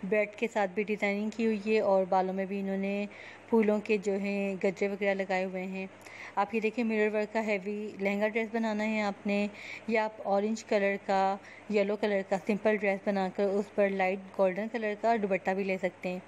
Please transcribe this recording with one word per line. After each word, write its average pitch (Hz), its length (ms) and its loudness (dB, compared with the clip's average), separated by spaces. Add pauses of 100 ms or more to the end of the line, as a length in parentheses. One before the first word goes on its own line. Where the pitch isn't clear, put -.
बेल्ट 208 300 2
के 233 140 -2
साथ 208 200 0
भी 196 160 -2
डिज़ाइनिंग 208 460 -2
की 226 140 -2
हुई 220 200 0
है 220 180 2
और 190 240 4
बालों 185 260 2
में 190 140 -2
भी 196 120 -4
इन्होंने 196 480 -2 (420)
फूलों 214 320 4
के 214 180 0
जो 196 200 -2
हैं 196 380 -2
गजरे 202 300 0
वगैरह 196 260 0
लगाए 190 320 0
हुए 185 160 -6
हैं। 190 280 -8 (480)
आप 202 160 0
ये 226 80 2
देखें, 220 220 0
mirror 214 260 2
work 208 220 -2
का 220 100 0
heavy 208 340 -2 (260)
लहंगा 202 260 2
dress 220 260 -2
बनाना 220 300 0
है 220 200 0
आपने, 202 340 -2 (520)
या 220 160 2
आप 220 120 -6 (100)
orange 202 360 2
color 196 360 2
का, 196 400 2 (320)
yellow 202 240 2
color 208 340 0
का 196 100 2
simple 214 380 2
dress 196 280 0
बनाकर 196 500 0
उस 202 220 0
पर 202 140 4
light 190 280 0 (180)
golden 196 300 2
color 214 280 -4
का 226 220 2
दुपट्टा 190 360 0
भी 196 100 0
ले 190 140 0
सकते 185 320 -4
हैं। 180 180 -6